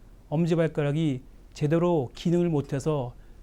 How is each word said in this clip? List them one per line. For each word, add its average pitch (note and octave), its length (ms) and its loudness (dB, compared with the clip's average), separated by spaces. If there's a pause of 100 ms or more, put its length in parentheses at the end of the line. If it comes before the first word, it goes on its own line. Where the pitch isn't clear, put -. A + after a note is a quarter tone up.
(280)
엄지발가락이 D#3 960 0 (300)
제대로 E3 600 2
기능을 F3 360 2
못해서 C#3 680 -2 (280)